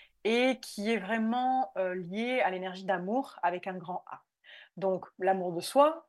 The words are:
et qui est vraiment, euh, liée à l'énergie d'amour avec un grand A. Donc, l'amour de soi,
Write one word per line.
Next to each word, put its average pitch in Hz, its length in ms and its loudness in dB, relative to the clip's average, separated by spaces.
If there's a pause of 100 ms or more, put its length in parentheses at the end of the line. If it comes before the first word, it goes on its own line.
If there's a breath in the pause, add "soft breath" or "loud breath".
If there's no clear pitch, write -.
(240 loud breath)
et 247 360 4
qui 214 320 -4
est 226 60 2
vraiment, 226 800 0
euh, 185 160 0
liée 214 460 -2
à 185 100 2
l'énergie 185 340 -6
d'amour 196 580 -2
avec 180 240 0
un 190 80 -6
grand 180 360 -8
A. - 120 -16 (540 loud breath)
Donc, 185 300 0 (120)
l'amour 185 340 2
de 170 80 -4
soi, 302 480 4